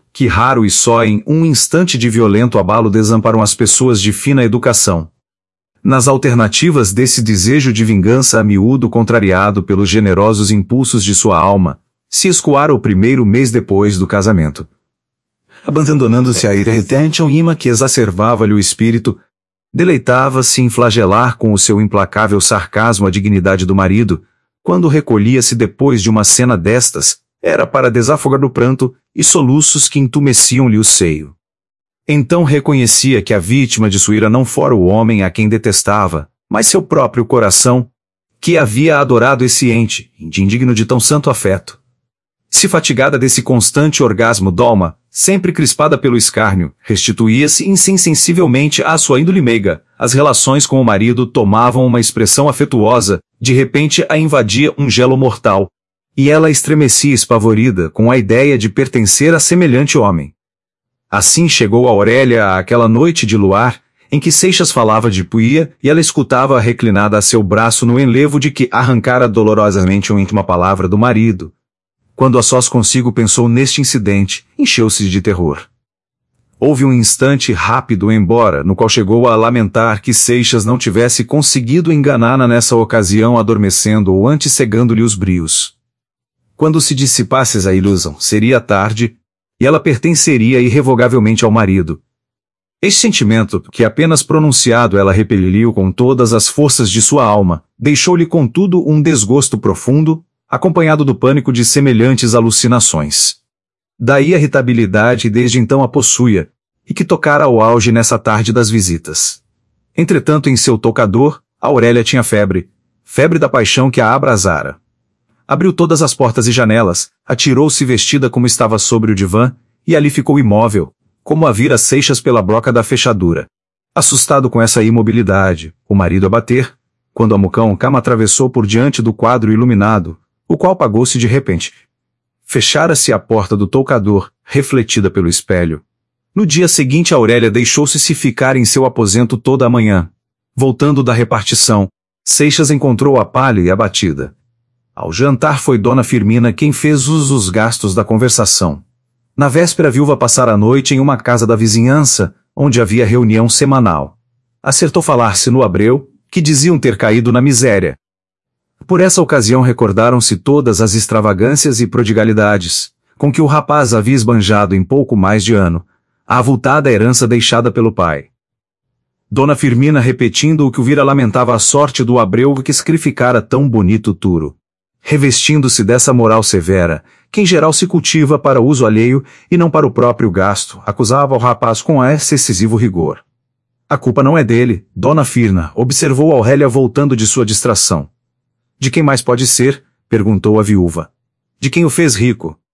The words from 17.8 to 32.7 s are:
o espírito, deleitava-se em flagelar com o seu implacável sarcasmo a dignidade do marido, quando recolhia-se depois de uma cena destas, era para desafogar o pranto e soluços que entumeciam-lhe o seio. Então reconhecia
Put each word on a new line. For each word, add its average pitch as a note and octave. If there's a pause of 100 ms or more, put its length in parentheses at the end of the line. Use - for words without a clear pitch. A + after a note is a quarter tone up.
o G#2
espírito, A2 (560)
deleitava-se C3
em A#2+
flagelar A2+
com A2
o G2
seu G#2
implacável G#2
sarcasmo G#2
a F#2+
dignidade F#2+
do F#2+
marido, G2 (400)
quando F3
recolhia-se B2
depois A#2
de A2
uma G#2+
cena B2
destas, G2 (240)
era -
para C3
desafogar C3+
o C3
pranto B2+ (200)
e -
soluços C#3+
que -
entumeciam-lhe B2+
o G#2+
seio. D#2 (760)
Então D3+
reconhecia C3